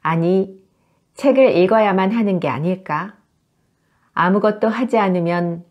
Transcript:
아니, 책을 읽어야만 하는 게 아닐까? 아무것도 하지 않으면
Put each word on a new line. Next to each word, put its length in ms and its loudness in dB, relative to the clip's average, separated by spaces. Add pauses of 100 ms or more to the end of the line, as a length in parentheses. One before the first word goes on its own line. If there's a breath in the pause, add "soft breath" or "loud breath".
아니, 560 -2 (580)
책을 420 2
읽어야만 540 2
하는 280 0
게 80 -4
아닐까? 680 -6 (960)
아무것도 560 0
하지 280 -2
않으면 720 -2